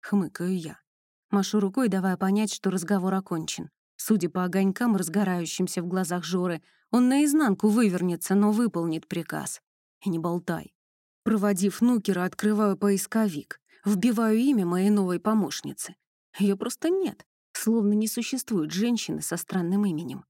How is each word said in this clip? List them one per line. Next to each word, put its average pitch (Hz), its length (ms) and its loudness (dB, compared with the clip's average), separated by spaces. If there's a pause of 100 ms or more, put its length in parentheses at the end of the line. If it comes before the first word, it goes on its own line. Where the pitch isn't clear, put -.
Хмыкаю 185 560 -2
я. 160 220 -10 (500)
Машу 202 300 2
рукой, 202 300 0
давая 185 280 0
понять, 202 340 0
что - 200 -2
разговор 185 420 0
окончен. 170 560 -6 (260)
Судя 196 340 0
по 180 140 -2
огонькам, 196 520 0
разгорающимся 180 880 -2
в 175 40 -6
глазах 175 360 -2
Жоры, 175 400 -2 (260)
он 247 200 4
наизнанку 277 580 2
вывернется, 180 680 2
но 208 180 4
выполнит 170 560 0
приказ. 160 540 -6 (420)
И 202 60 -2
не 170 100 0
болтай. 170 540 -4 (500)
Проводив 202 580 2
нукера, 202 440 2
открываю 208 520 0
поисковик. 196 840 -2 (240)
Вбиваю 220 520 2
имя 240 280 2
моей 180 240 2
новой 190 300 2
помощницы. 185 760 -2 (420)
Ее 196 200 2
просто 240 320 -4
нет. 370 360 -2 (280)
Словно 214 400 2
не 214 140 0
существует 214 640 -4
женщины 196 500 -2
со 170 160 -6
странным 185 480 -2
именем. 151 440 -6